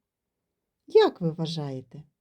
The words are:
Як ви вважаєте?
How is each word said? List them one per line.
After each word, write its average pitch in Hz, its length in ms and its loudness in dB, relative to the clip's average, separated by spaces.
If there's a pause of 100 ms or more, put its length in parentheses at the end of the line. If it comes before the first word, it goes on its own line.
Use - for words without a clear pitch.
(880)
Як - 340 4
ви 170 100 -2
вважаєте? 147 720 -8 (180)